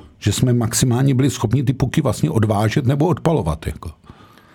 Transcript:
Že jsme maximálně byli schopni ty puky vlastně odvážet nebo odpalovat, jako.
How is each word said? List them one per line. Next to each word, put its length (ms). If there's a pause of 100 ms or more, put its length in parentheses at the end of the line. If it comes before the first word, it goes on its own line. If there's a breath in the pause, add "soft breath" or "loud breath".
(180 loud breath)
Že 140
jsme 200
maximálně 640
byli 160
schopni 320
ty 100
puky 280
vlastně 300
odvážet 560
nebo 200
odpalovat, 600
jako. 240 (640 loud breath)